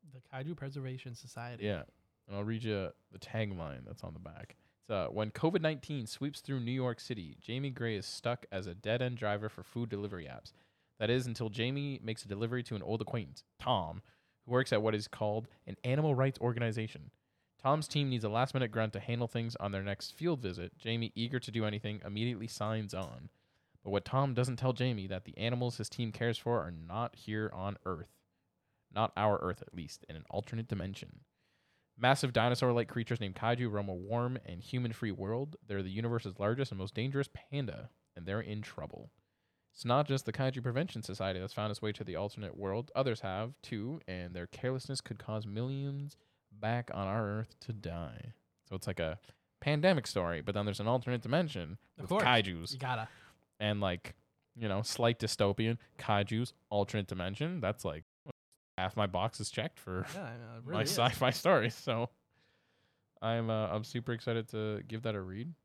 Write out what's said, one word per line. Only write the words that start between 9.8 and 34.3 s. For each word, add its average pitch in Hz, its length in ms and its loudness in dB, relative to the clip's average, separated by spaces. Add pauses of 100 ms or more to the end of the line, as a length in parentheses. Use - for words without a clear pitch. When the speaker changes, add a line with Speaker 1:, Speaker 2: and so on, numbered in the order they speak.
Speaker 2:
delivery 101 360 -4
apps. - 260 -14 (480)
That 110 100 2
is 123 180 4
until 113 220 -2
Jamie 131 540 -2
makes 110 220 -4
a - 20 -14
delivery 113 360 -2
to 113 120 -4
an 98 80 -2
old 110 180 0
acquaintance, 104 420 -6 (160)
Tom, 90 420 2 (440)
who 117 60 -4
works 127 220 4
at 107 80 6
what 110 140 4
is 107 120 0
called 107 400 -2 (200)
an 101 160 -6
animal 143 320 4
rights 131 240 2
organization. 113 720 0 (460)
Tom's 147 300 4
team 143 220 2
needs 123 140 2
a 110 60 2
last-minute 120 420 2
grunt 110 220 2
to 98 60 -4
handle 120 280 0
things 117 300 -2
on 101 140 0
their 98 120 0
next 98 280 -4
field 160 280 0
visit. 92 380 -4
Jamie, 113 380 0
eager 123 240 0
to 117 120 -8
do 110 140 2
anything, 107 400 -2
immediately 110 420 -2
signs 107 460 -2
on. 73 360 -6 (540)
But 95 60 -6
what 98 160 2
Tom 135 300 2
doesn't 123 220 2
tell 127 160 2
Jamie 113 340 0
that 95 180 -4
the - 120 -14
animals 123 400 0
his 107 120 -4
team 113 220 -2
cares 117 260 0
for 120 240 2
are 80 100 -4
not 87 440 -4
here 107 380 -2
on 98 320 -4
Earth. - 300 -6 (760)
Not 107 260 2
our 104 240 6
Earth, - 220 -2
at - 120 -18
least, 80 320 -10
in 78 80 -12
an 78 140 -12
alternate 113 380 -4
dimension." 98 540 -6 (760)
Massive 127 360 4
dinosaur-like 120 560 6
creatures 117 320 0
named 95 140 -2
kaiju 120 360 2
roam 101 160 0
a 95 60 -2
warm 117 520 0